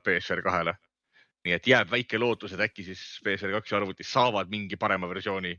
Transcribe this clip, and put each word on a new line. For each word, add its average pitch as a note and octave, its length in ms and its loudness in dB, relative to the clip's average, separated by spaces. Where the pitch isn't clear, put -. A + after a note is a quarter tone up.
P F#2+ 160 2
S F2+ 160 -2
R F2 80 -2
kahele. F2 320 2
Nii F2 120 2
et G2+ 120 -2
jääb G#2+ 200 6
väike B2 280 0
lootus, A2 360 0
et F#2 80 -2
äkki G#2+ 240 -2
siis F#2 180 -12
P G2 160 0
S G2+ 80 -6
R F#2+ 80 -2
kaks G#2+ 160 -4
ja G#2 80 0
arvutis G2 320 -4
saavad G#2+ 400 2
mingi G2+ 320 -6
parema F#2+ 280 0
versiooni, F#2 500 -4